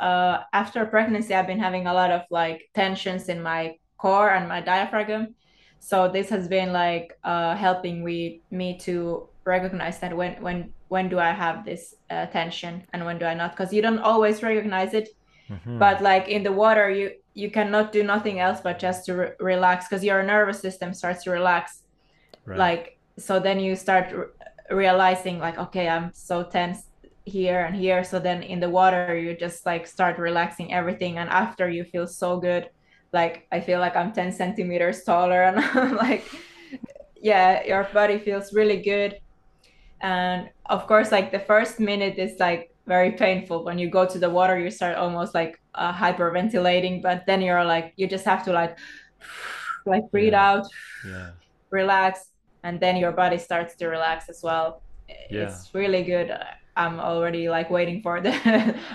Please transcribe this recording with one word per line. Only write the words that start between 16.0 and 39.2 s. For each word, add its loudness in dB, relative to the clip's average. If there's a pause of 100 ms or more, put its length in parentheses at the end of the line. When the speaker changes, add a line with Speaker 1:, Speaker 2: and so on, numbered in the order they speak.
Speaker 1:
like, 4
in 0
the 0
water, 4
you, -2 (220)
you -8
cannot 0
do 4
nothing 0
else 0
but -4
just -4
to -4
re-, -2
relax, 2
'cause -2
your 2
nervous 2
system -8
starts -6
to -4
relax. 0 (640)
Speaker 2:
Right. -6
Speaker 1:
Like, 0 (200)
so 0
then 0
you -2
start 2
re-, -8 (440)
realizing, 2
like, -4
"Okay, -4
I'm -2
so -4
tense -4 (360)
here 0
and -6
here." 0
So -4
then -2
in -8
the 0
water, 4
you -4
just, -8
like, -2
start 0
relaxing -2
everything. -4
And -6
after, 0
you -6
feel -6
so -4
good. -2 (420)
Like, -2
I -2
feel 0
like 0
I'm 0
ten -2
centimeters -2
taller, 4
and 4
<laughs> 0
I'm 2
like, 0 (920)
yeah, 4
your 0 (100)
body 4
feels -4
really 4
good. 0 (840)